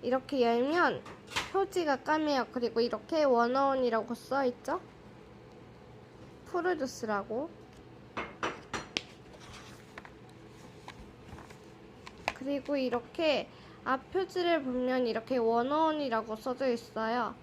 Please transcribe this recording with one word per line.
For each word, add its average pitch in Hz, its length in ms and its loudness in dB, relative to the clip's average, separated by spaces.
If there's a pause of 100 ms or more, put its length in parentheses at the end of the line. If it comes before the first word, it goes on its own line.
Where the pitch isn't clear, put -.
이렇게 262 360 2
열면 247 600 4 (500)
표지가 359 520 2
까매요. 294 480 2
그리고 233 280 0
이렇게 247 440 2
원어원이라고 247 880 4
써있죠? 269 680 -2 (1700)
프로듀스라고. 262 1040 -2 (4000)
그리고 285 420 -2
이렇게 254 720 2 (340)
앞 262 280 0
표지를 349 500 2
보면 254 460 2
이렇게 226 300 0
원어원이라고 240 1000 2
써져 254 340 0
있어요. 226 720 0